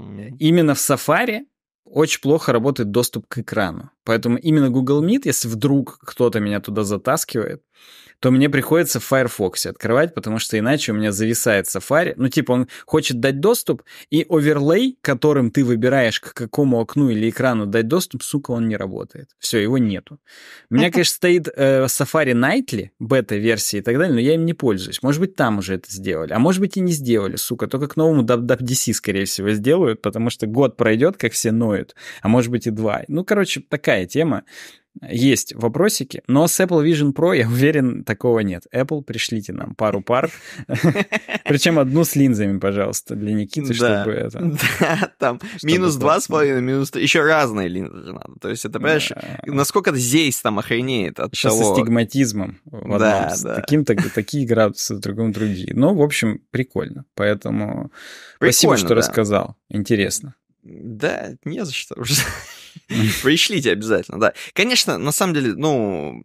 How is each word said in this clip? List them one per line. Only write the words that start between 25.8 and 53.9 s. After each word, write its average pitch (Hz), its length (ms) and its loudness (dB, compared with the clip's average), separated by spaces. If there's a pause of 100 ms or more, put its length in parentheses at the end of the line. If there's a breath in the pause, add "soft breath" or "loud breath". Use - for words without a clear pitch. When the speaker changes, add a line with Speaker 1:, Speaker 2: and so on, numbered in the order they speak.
Speaker 1:
сделали. 92 400 -6
А 110 60 0
может 185 240 4
быть, 196 160 -2
и - 20 0
не 180 120 2
сделали, 117 440 0
сука. 123 300 -6
Только 135 220 -4
к - 80 -12
новому 156 260 4
даб-, 120 240 0
даб 123 160 0
ди 127 120 -4
си, 117 200 -2
скорее 98 320 -2
всего, 98 240 -2
сделают, 117 500 2
потому 113 300 -2
что - 160 -6
год 117 320 0
пройдет, 117 400 2
как 117 140 -2
все 110 200 0
ноют. 110 420 0 (280 loud breath)
А - 60 0
может 120 220 4
быть, 120 160 -2
и 117 40 0
два. 110 380 -2
Ну, 160 160 -2
короче, 202 440 0
такая 117 380 0
тема. 139 380 -2 (680 loud breath)
Есть 120 440 2
вопросики, 127 720 -2
но 143 200 4
с - 120 0
Apple 180 240 2
Vision 147 300 2
Pro, 170 240 2
я 117 120 2
уверен, 127 540 2
такого 113 380 0
нет. 95 220 -4 (120)
Apple, 139 280 -2
пришлите 110 500 -6
нам - 220 -10
пару 107 260 0
пар, 131 300 0 (380 loud breath)
<laughs> 175 760 -2
причем 151 340 2
одну 143 260 4
с - 120 -2
линзами, 107 420 2
пожалуйста, 101 560 -2
для 104 200 -4
Никиты, 117 440 -4
Speaker 2:
Да. 110 260 2
Speaker 1:
чтобы 107 120 -2
это, 110 240 -6
Speaker 2:
<laughs> 151 400 -2
Да, 170 380 0
там 123 200 -2 (200 loud breath)
Speaker 1:
чтобы 151 140 0
Speaker 2:
минус 175 240 2
два 147 240 2
с - 80 -6
половиной, 143 320 2
Speaker 1:
классно. 123 60 -2
Speaker 2:
минус 135 240 0
три, - 120 -4
еще 143 220 4
разные 123 440 2
линзы 90 360 -8
же 92 100 -14
надо. - 260 -16
То 101 80 -8
есть 110 160 -6
это, 110 160 -8
понимаешь, 151 340 0
Speaker 1:
Да. - 320 -14
Speaker 2:
насколько 156 480 0
Зейс 131 460 2
там 104 180 0
охренеет 120 600 -2
от - 140 -4
Speaker 1:
Еще - 160 0
со 110 100 2
Speaker 2:
того. 104 140 4
Speaker 1:
стигматизмом 113 920 0
в 123 120 -18
одном 104 220 -2
Speaker 2:
Да, 98 380 2
Speaker 1:
с - 60 -6
Speaker 2:
да. - 140 -6
Speaker 1:
таким-то, 135 400 2 (180)